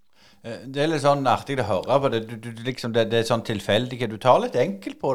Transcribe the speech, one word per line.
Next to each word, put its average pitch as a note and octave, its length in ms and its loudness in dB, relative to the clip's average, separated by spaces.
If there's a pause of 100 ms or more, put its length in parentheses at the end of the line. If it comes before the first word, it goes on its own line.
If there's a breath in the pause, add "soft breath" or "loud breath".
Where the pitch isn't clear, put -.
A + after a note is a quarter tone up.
(400 soft breath)
Eh, A2+ 220 -12 (100)
det C#3+ 140 0
er - 20 2
litt D#3 160 0
sånn C#3+ 240 4
artig B2 320 0
å A#2 80 0
høre G2+ 380 2
på C3 80 2
det. A2+ 160 0
Du, A#2 100 -10
du, A2 80 -14 (160)
liksom, B2 320 -6
det, A#2 160 4
det A#2 80 4
er A2+ 80 0
sånn A#2 160 0
tilfeldig. A#2 640 -2
Du G#2+ 160 -6
tar B2+ 160 8
litt A#3 160 -4
enkelt E3+ 460 -2
på C#3+ 140 0